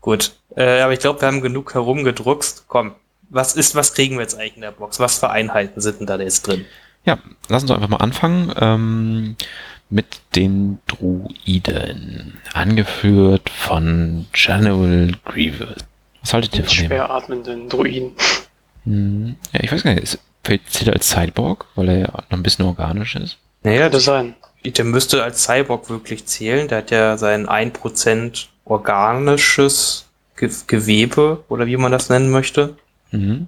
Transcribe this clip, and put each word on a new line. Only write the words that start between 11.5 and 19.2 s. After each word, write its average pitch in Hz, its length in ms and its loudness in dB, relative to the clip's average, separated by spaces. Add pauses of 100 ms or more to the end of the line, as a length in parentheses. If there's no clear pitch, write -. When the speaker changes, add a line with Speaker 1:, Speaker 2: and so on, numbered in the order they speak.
Speaker 2:
angeführt 98 960 4
von 82 840 0
General 92 760 4 (140)
Grievous. - 500 -6 (460)
Was - 120 -4
haltet 117 220 0
ihr - 80 0
Speaker 3:
Den - 40 -2
Speaker 2:
von - 100 2
dem? 85 100 0
Speaker 3:
schwer 131 240 -2
atmenden 123 580 -8
Druiden. 127 420 -2 (720)
Speaker 2:
Hm, 104 500 -2 (180)